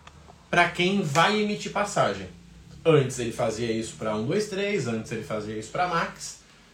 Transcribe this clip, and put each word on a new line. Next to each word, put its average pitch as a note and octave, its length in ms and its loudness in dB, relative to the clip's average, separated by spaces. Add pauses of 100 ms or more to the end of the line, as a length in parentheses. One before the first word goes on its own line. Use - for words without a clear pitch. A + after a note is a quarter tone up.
(480)
pra E3+ 200 6
quem F3+ 340 2
vai E3+ 380 4
emitir G#3 320 -2
passagem. A2+ 560 0 (560)
Antes C3+ 340 4
ele A#2 140 -2
fazia A2+ 400 -2
isso A2+ 240 -4
pra A2 180 -4
um A2 100 -2
dois G3+ 240 0
três, G3 380 -2
antes A2+ 240 -4
ele A2 140 -6
fazia G#2+ 320 -6
isso G#2+ 160 -10
pra F3 160 0
Max. - 540 -4 (320)